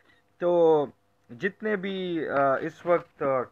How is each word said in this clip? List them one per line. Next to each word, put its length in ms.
तो 500
जितने 440
भी, 480
अ, 380
इस 240
वक्त, 360
अ, 180